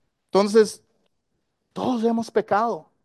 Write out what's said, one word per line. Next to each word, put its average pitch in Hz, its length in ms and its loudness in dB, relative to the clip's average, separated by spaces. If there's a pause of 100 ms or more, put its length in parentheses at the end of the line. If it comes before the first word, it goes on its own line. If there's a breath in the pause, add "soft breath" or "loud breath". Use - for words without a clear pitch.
(260)
Entonces, 208 560 2 (920)
todos 220 320 -4
hemos 233 260 -2
pecado. 208 600 -4 (140)